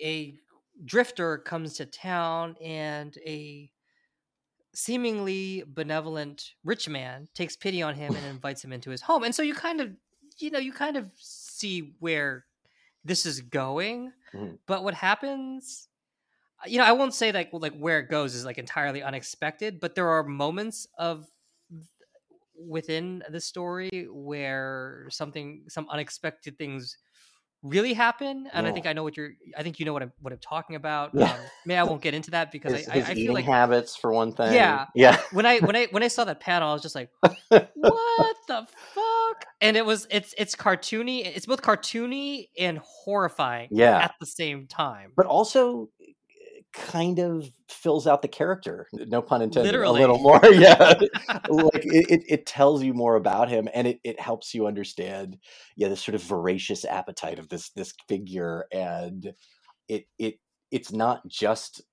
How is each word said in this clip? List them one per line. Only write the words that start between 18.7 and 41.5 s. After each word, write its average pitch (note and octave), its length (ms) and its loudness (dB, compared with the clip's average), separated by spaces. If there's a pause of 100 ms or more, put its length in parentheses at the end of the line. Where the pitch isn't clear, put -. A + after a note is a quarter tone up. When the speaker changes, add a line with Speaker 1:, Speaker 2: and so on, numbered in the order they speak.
Speaker 1:
unexpected, D3+ 760 -10
but E3+ 160 -8
there F3+ 140 0
are D#3+ 140 2
moments D#3 640 -8 (120)
of, E3 280 -8 (1300)
within E3 680 -8
the D#3+ 100 -12
story F3+ 720 -10
where C3+ 1000 -10
something, D3 580 -12
some D#3 200 -12
unexpected D3+ 680 -10
things C3+ 400 -12 (680)
really G3 300 0
happen. C4 580 -2
And E3+ 140 -2
I E3 40 -2
Speaker 2:
Yeah. E3 40 -4
Speaker 1:
think E3 140 -8
I D#3 60 -2
know D#3 100 -6
what D3+ 140 -8
you're, D3 140 -10 (260)
I D3+ 60 -8
think E3 160 -10
you D#3+ 60 -6
know D3+ 80 -4
what C#3+ 100 -6
I'm, B2+ 160 -14
what C3 140 -12
I'm B2 60 -16
talking D#3+ 360 -10
about. D3 380 -6
Speaker 2:
Yeah. D3 200 4
Speaker 1:
Um, - 60 -12 (260)
may F3 120 -2
I F3 60 4
won't D#3+ 180 -2
get D#3 120 -2
into D#3 180 -8
that E3 200 -2
because C#3 220 -4
Speaker 2:
His, - 160 -6
Speaker 1:
I, - 40 -10
Speaker 2:
his B2+ 120 2
Speaker 1:
I, - 60 -4
I - 20 -4
feel A2+ 100 -4
Speaker 2:
eating B2 120 0
Speaker 1:
like C3 100 -2
Speaker 2:
habits, A#2+ 500 4
for D#3 160 -2
one A#2 220 2
thing. A2+ 200 2
Speaker 1:
Yeah. E3 320 4 (100)
Speaker 2:
Yeah. B2 260 10 (100)
Speaker 1:
When G3+ 140 2
I, A#3+ 140 6
when G3+ 160 2
I, A#3+ 160 2
when G#3 120 0
I A#3+ 40 4
saw A#3 180 0
that E3+ 140 -6
panel, E3+ 300 0
I D3+ 40 0
was D3 80 -6
just - 140 -12
like, B2+ 200 -10
Speaker 2:
<laughs> - 340 2
Speaker 1:
"What A4+ 840 4 (120)
the A#3 200 -6 (260)
fuck?" A4+ 520 -2 (160)
And G#3+ 160 4
it A3+ 80 0
was, G#3+ 240 -2
it's, G3+ 280 -4
it's G#3 180 -6
cartoony. A3+ 720 -2
It's F3+ 220 -12
both B3+ 140 -2